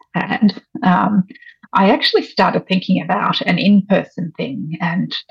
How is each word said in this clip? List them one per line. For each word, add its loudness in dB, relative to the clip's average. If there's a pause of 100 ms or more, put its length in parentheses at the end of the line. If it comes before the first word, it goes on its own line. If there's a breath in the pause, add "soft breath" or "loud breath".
(140)
had. 0 (200)
Um, 2 (480 loud breath)
I 4
actually 2
started -2
thinking 0
about -2
an 0
in-person 2
thing, -8
and, -4 (160)